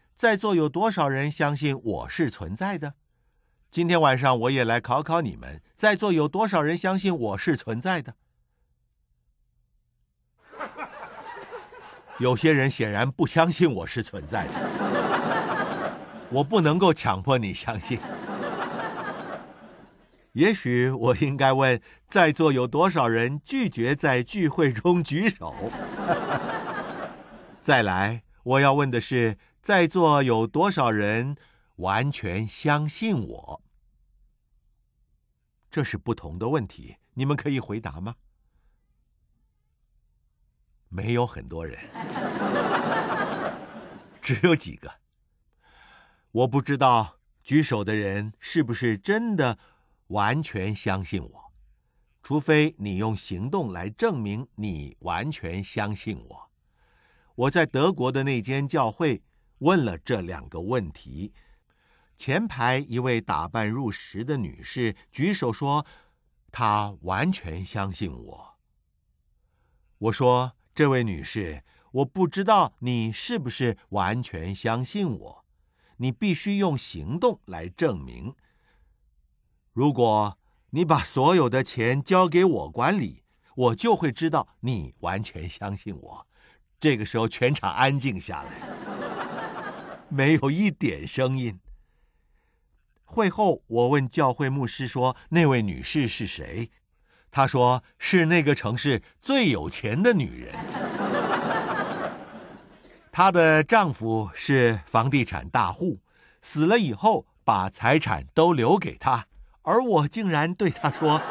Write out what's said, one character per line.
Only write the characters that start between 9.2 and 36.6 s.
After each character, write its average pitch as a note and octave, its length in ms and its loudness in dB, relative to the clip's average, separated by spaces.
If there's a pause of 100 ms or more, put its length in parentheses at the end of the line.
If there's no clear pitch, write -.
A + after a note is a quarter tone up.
<laughs> - 1700 -16
有 B2 140 0
些 D#3 200 4
人 C3+ 180 2
显 A2+ 180 -2
然 G#2+ 220 -2
不 D#3 160 0
相 E3 240 2
信 E3+ 180 2
我 F#2+ 160 -4
是 - 160 -6
存 E2+ 240 -10
在 F#2 220 -4
的。 - 1500 -4 (240)
<laughs> - 80 -14
我 B2+ 100 0
不 F3 200 2
能 D#3 180 4
够 F#3 140 6
强 F#2+ 280 -2
迫 C3 160 2
你 G2+ 160 -2
相 A2 280 -6
信。 A#2+ 180 -6 (2250)
也 F3+ 220 4
许 B2 380 2
我 B2 260 2
应 C#3+ 180 0
该 C3+ 160 4
问， C3 300 4 (260)
在 E3+ 240 4
座 D3+ 220 4
有 B2+ 120 2
多 C#3+ 240 2
少 D#3 160 2
人 A#2+ 380 0
拒 C4 260 -2
绝 A#2+ 240 0
在 C3+ 300 2
聚 F#3 240 -2
会 D3 240 2
中 E3+ 320 2
举 F3 260 0
手？ D#2+ 240 -10 (960)
<laughs> - 1120 -12
再 C3 220 4
来， G2+ 400 0 (200)
我 C3 160 2
要 C#3 140 6
问 C#3+ 160 2
的 A#2+ 120 0
是， A2+ 360 0 (320)
在 F#3 160 6
座 D#3 380 4
有 A2+ 240 2
多 F#3 240 2
少 C3+ 180 2
人 A2 480 0 (380)
完 G2+ 360 0
全 G2+ 360 -4
相 D3 420 -2
信 A3 320 -2
我？ - 400 -12 (2000)
这 D3 140 -2
是 - 120 -6
不 A2+ 200 -4
同 E2 240 -12
的 A2 100 -2
问 C3+ 180 -2